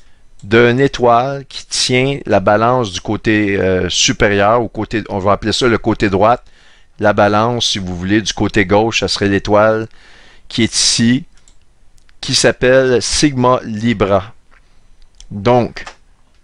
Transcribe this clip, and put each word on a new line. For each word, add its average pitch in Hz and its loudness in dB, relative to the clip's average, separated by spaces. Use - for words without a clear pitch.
d'une 120 4
étoile 131 0
qui - -18
tient 131 -2
la 101 0
balance 110 0
du 92 -10
côté, 107 -2
euh, 92 0
supérieur, 101 0
au 110 -6
côté, 107 -6
on 101 -6
va 95 0
appeler 107 -2
ça - -2
le 110 2
côté 110 0
droit. 104 2
La 104 2
balance, 107 0
si - -4
vous 92 -6
voulez, 95 0
du 92 -6
côté 101 0
gauche, 104 2
ça 95 -2
serait 101 -2
l'étoile 107 2
qui - -2
est 107 -2
ici, - 0
qui 131 -6
s'appelle 127 2
Sigma 127 0
Libra. 104 -2
Donc, 110 -2